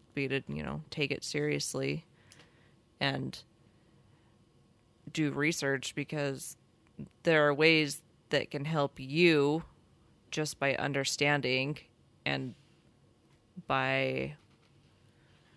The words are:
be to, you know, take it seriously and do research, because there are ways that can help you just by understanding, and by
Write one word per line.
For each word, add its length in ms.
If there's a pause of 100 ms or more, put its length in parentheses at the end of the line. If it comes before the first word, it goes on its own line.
(140)
be 160
to, 180
you 160
know, 180 (100)
take 200
it 140
seriously 800 (960)
and 420 (1700)
do 200
research, 600
because 640 (680)
there 220
are 80
ways 480 (280)
that 200
can 140
help 340
you 640 (680)
just 280
by 180
understanding, 1000 (480)
and 300 (1120)
by 680 (1200)